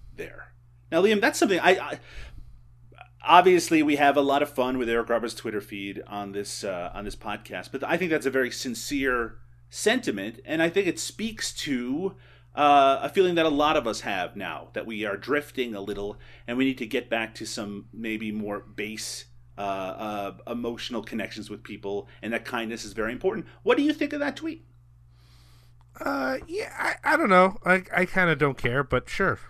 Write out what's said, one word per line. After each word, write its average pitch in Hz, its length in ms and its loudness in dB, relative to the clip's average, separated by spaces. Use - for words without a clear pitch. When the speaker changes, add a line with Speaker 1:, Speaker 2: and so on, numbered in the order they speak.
Speaker 1:
there." - 380 -16
Now, 165 100 2
Liam, 208 200 4
that's 294 180 2
something 196 200 4
I, 175 120 6
I, 143 280 0
obviously 170 600 8
we 147 140 4
have 143 200 6
a 143 40 4
lot 139 200 4
of 143 80 -2
fun 127 300 0
with 117 100 -2
Eric 117 200 0
Roberts' 117 260 0
Twitter 104 260 -6
feed 98 460 -10
on 101 240 -8
this, 101 320 -8
uh, 90 300 -6
on 101 120 -8
this 104 100 -8
podcast, - 560 -10
but 135 120 -6
I 165 140 0
think 175 140 0
that's 151 140 0
a 131 60 2
very 127 200 2
sincere 127 840 -2
sentiment, 117 760 -2
and 160 180 -2
I 170 80 4
think 185 180 2
it - 120 -2
speaks - 540 -6
to, 139 640 -2
uh, 139 480 8
a 147 60 -2
feeling 180 260 4
that 165 100 4
a 160 40 4
lot 151 280 4
of 120 100 0
us 104 140 -2
have 92 340 -2
now, 85 380 -8
that - 120 -6
we 107 200 -6
are 98 100 -4
drifting 123 600 -2
a 98 60 -6
little, 101 360 -6
and 120 100 -4
we 131 80 4
need 131 140 0
to 123 60 -6
get 120 240 -4
back 113 260 -2
to 110 100 -10
some 101 480 -10
maybe 110 380 -6
more 104 280 -6
base, - 680 -10
uh, - 40 -8
uh, 98 720 -6
emotional 120 560 -6
connections 107 460 -8
with 104 140 -12
people, 101 440 -8
and 107 120 -6
that 113 100 -2
kindness 113 400 -6
is 104 100 -12
very 110 200 -4
important. 170 320 -4
What 247 140 4
do 285 60 2
you 294 100 2
think 294 200 -4
of 294 60 -6
that 285 160 -4
tweet? 320 300 -12
Speaker 2:
Uh, 269 380 -2
yeah, 370 260 -8
I, 311 100 4
I 294 40 4
don't 302 120 2
know. 185 360 8
I, 185 180 4
I 180 100 4
kinda 180 300 2
don't 139 220 2
care, 131 260 0
but 127 260 0
sure. 175 300 0